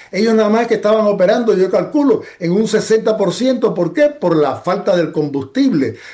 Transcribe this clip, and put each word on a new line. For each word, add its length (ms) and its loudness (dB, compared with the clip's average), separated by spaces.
ellos 240 0
nada 140 2
más 180 2
que 80 0
estaban 320 0
operando, 500 2
yo 140 0
calculo, 500 0
en 120 -2
un 160 0
sesenta 500 0
por 160 -2
ciento. 400 0
¿Por 200 -2
qué? 160 2
Por 260 -2
la 220 0
falta 380 -2
del 160 -2
combustible. 840 -2